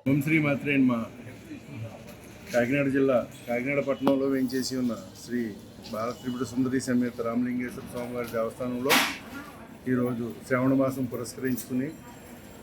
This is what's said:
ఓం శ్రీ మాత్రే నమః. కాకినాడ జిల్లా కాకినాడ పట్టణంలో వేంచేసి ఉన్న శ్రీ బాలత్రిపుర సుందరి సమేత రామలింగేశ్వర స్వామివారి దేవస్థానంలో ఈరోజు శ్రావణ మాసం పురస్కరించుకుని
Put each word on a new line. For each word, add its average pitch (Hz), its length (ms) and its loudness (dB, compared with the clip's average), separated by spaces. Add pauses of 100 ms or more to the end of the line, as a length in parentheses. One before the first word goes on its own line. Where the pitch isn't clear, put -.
ఓం 143 140 4
శ్రీ 151 160 4
మాత్రే 143 380 2
నమః. 127 260 6 (1500)
కాకినాడ 135 340 4
జిల్లా 135 380 4 (220)
కాకినాడ 127 320 0
పట్టణంలో 135 460 2
వేంచేసి 131 500 0
ఉన్న 123 180 2 (320)
శ్రీ 120 140 -2 (520)
బాలత్రిపుర 120 520 -4
సుందరి 127 360 0
సమేత 123 400 0
రామలింగేశ్వర 123 720 -2
స్వామివారి 120 400 -4
దేవస్థానంలో 123 580 -2 (1000)
ఈరోజు 123 400 0 (160)
శ్రావణ 131 260 4
మాసం 135 300 2
పురస్కరించుకుని 127 840 -4 (760)